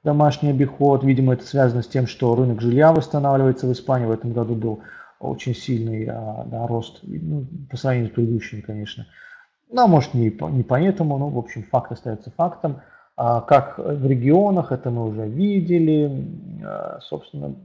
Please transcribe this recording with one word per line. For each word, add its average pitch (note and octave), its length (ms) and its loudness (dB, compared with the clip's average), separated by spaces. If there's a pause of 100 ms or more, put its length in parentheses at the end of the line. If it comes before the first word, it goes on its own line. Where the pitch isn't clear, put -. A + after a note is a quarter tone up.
домашний D3 480 2
обиход. C#3 520 2
Видимо, C3 300 4
это B2 120 -4
связано B2 360 2
с - 60 -8
тем, B2+ 180 0
что A#2 300 2
рынок A#2+ 260 0
жилья C3 300 6
восстанавливается C#3 760 2
в B2+ 40 0
Испании. B2 340 -2
В A2 60 0
этом A2+ 200 -4
году A#2 220 -2
был A2+ 280 -4 (380)
очень C3 360 -6
сильный, A2+ 520 -4
а, A2+ 380 -10
да, A#2 220 -6
рост, A#2 340 -6
ну, D#3 460 -8 (220)
по B2+ 80 -12
сравнению B2+ 340 -2
с - 20 -20
предыдущими, A2+ 480 -2
конечно. G#2+ 460 -12 (640)
Ну, A#3+ 120 2
а A3+ 40 6
может, D#3 260 4
не A#2 160 2
по-, D3 200 -6
не B2+ 140 0
поэтому, D#3 540 0
но, C#3+ 120 -4
в C3 80 -4
общем, A2+ 260 -8
факт - 300 -2
остаётся - 420 -10
фактом. D3+ 460 -4 (340)
А, A#2+ 260 0
как C#3 360 4
в C#3+ 280 -4
регионах, D#3+ 680 4
это B2+ 180 -4
мы A#2 180 -2
уже G#2+ 200 -4
видели. D#3 1000 2 (380)
А, - 360 -10
собственно, C#2+ 640 -10